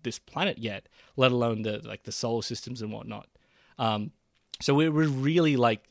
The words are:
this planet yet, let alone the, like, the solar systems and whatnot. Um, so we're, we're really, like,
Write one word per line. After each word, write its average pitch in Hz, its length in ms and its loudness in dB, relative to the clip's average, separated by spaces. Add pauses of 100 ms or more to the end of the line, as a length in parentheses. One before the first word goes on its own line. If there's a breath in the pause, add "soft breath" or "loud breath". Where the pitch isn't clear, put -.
this 117 160 -6
planet 175 400 -4
yet, 107 280 -8 (300 soft breath)
let 127 140 4
alone 117 320 0
the, 107 160 -4
like, 107 240 -12
the 104 80 -12
solar 117 320 -2
systems 117 400 -8
and 107 100 -8
whatnot. 110 340 -12 (520 soft breath)
Um, 107 320 0 (500)
so 139 140 2
we're, 156 160 4
we're 156 160 4
really, 147 500 4
like, 117 340 2